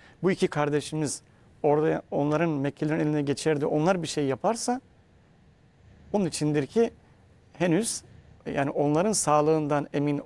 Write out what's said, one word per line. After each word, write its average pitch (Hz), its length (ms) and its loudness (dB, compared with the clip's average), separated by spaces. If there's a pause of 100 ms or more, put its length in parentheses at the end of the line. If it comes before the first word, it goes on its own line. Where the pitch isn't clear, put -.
(220)
Bu 180 80 4
iki 190 180 0
kardeşimiz 147 760 -2 (400)
orada 156 480 2
onların, 151 400 0
Mekkelilerin 151 500 -2
eline 151 220 0
geçer 143 380 0
de 147 60 -2
onlar 165 360 0
bir 160 60 -6
şey 147 160 -2
yaparsa 226 560 -2 (1300)
onun 196 140 2
içindir 151 400 0
ki 226 240 2 (640)
henüz 226 500 0 (520)
yani 139 160 0
onların 156 420 0
sağlığından 151 800 2
emin 147 320 0